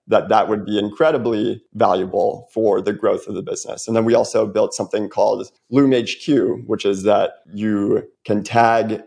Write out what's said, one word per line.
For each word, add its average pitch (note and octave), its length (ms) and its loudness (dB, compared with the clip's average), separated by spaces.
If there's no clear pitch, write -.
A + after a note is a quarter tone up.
that G2+ 220 0
that G#2 200 4
would G#2+ 160 -2
be G#2 120 -2
incredibly A2 840 -2
valuable F#2+ 800 0
for G2+ 280 2
the G2+ 120 -2
growth G2+ 340 -2
of G#2 80 -10
the G2 60 -6
business. - 460 -10
And A2+ 80 -2
then A2+ 80 2
we A#2 100 2
also A#2 320 2
built G2+ 280 0
something G2+ 360 -4
called G#2+ 400 0
Loom C3+ 240 4
H A2+ 300 -2
Q, A#2+ 440 0
which G#2 180 -4
is F#2+ 180 0
that G2+ 320 2
you G#2 540 -2
can G#2 180 0
tag A2+ 640 2